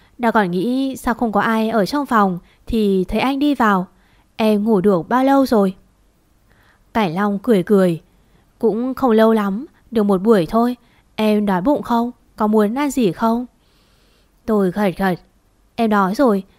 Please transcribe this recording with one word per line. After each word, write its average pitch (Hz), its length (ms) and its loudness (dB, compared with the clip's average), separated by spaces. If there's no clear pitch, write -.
đã 233 120 0
còn 190 200 0
nghĩ 247 460 -4
sao 240 180 -6
không 226 180 -4
có 202 80 0
ai 220 300 -2
ở 208 160 0
trong 285 200 -4
phòng 196 320 0
thì 202 380 0
thấy 214 160 -4
anh 269 180 -2
đi 294 160 0
vào. 202 320 0
Em 214 280 0
ngủ 214 160 2
được 180 280 0
bao 254 160 0
lâu 269 220 4
rồi?" 196 280 2
Cảnh 190 200 -2
Long 202 240 -2
cười 202 240 2
cười: 185 380 2
"Cũng 233 360 -2
không 262 160 0
lâu 220 220 4
lắm, 208 340 -2
được 220 120 -2
một 196 200 0
buổi 202 240 4
thôi. 240 300 -2
Em 214 320 0
đói 185 140 0
bụng 262 220 0
không? 240 280 -2
Có 214 100 -2
muốn 214 280 2
ăn 285 160 -4
gì 220 220 0
không?" 233 340 -2
Tôi 202 240 0
gật 202 260 -2
gật: 190 180 -2
"Em 226 140 0
đói 202 240 0
rồi, 214 280 0